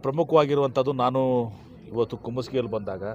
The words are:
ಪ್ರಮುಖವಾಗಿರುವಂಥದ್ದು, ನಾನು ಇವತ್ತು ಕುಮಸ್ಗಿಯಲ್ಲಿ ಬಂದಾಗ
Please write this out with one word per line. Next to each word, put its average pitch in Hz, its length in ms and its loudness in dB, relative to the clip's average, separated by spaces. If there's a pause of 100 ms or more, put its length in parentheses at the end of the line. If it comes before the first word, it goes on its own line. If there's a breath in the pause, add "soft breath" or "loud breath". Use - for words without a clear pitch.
ಪ್ರಮುಖವಾಗಿರುವಂಥದ್ದು, 143 840 2 (120)
ನಾನು 127 180 2 (680 loud breath)
ಇವತ್ತು 117 240 -2 (100)
ಕುಮಸ್ಗಿಯಲ್ಲಿ 123 500 -4
ಬಂದಾಗ 98 280 -6 (120)